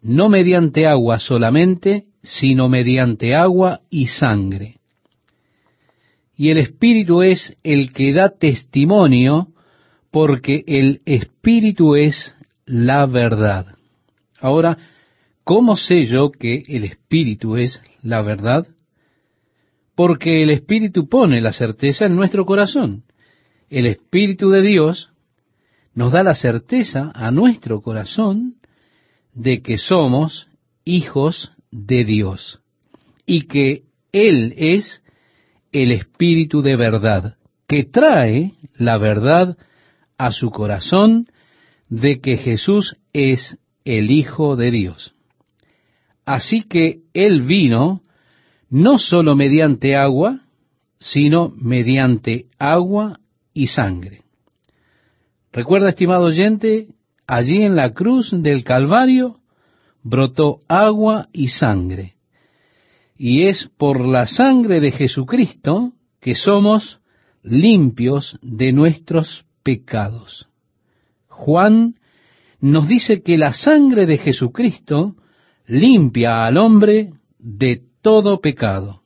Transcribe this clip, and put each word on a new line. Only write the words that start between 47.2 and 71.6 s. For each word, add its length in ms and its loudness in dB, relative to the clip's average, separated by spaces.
vino 580 0
no 280 2
solo 380 2
mediante 600 2
agua, 460 0
sino 560 0
mediante 920 -2
agua 640 -2
y 140 -4
sangre. 560 -8
Recuerda, 360 0
estimado 360 0
oyente, 640 0
allí 360 0
en 120 2
la 180 0
cruz 380 -2
del 320 -2
Calvario 760 0
brotó 640 -2
agua 640 0
y 180 -4
sangre. 640 -4
Y 260 0
es 340 -2
por 280 0
la 200 2
sangre 560 2
de 100 0
Jesucristo 1000 -2
que 160 -4
somos 640 0
limpios 1000 0
de 320 -4
nuestros 720 -2
pecados. 840 -8
Juan 680 2